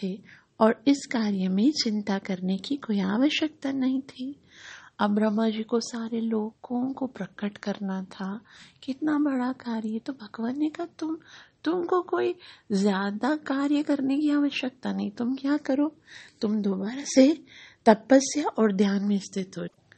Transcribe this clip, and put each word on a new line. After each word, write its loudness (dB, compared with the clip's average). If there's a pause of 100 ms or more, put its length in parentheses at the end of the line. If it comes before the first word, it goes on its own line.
थे -6 (380)
और 4
इस 2
कार्य 0
में 4
चिंता -2
करने -2
की -4
कोई -2
आवश्यकता 0
नहीं 0
थी। -12 (580)
अब 2
ब्रह्मा 2
जी -4
को 0
सारे -6
लोगों -4
को -6
प्रकट -8
करना -6
था, -10 (420)
कितना -2
बड़ा 0
कार्य। -6
तो -8
भगवान -8
ने 0
कहा, -8
"तुम, -6 (460)
तुमको 0
कोई -2 (380)
ज्यादा 0
कार्य 0
करने 0
की 2
आवश्यकता -2
नहीं, -4
तुम -2
क्या 0
करो, 0 (440)
तुम 0
दोबारा -2 (100)
से 6 (420)
तपस्या 6
और 2
ध्यान 2
में 0
स्थित -8
हो। -8 (320)